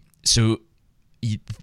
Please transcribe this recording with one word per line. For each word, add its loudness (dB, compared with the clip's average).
So 2
y-, -4